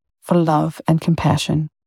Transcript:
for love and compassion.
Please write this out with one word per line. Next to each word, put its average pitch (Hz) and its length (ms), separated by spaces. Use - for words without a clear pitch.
for - 160
love 160 500
and 165 140
compassion. 151 680